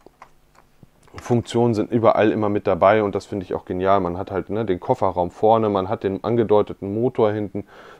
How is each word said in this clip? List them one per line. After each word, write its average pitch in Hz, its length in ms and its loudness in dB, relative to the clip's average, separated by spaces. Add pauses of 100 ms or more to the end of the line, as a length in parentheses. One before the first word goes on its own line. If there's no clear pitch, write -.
(1120)
Funktionen 120 600 0
sind 104 180 -2
überall 110 400 4
immer 107 160 0
mit 101 200 -2
dabei 98 360 4
und 98 120 -2
das 98 100 -6
finde 101 180 -8
ich - 100 -8
auch - 120 -8
genial. 95 340 2
Man 87 180 -2
hat 95 140 -10
halt, 92 180 -4
ne, 107 140 -4
den 92 160 -2
Kofferraum 90 500 -2
vorne, 110 380 2
man 95 220 -2
hat 110 160 -6
den 98 180 -4
angedeuteten 104 720 0
Motor 113 400 0
hinten. 104 340 -8 (320)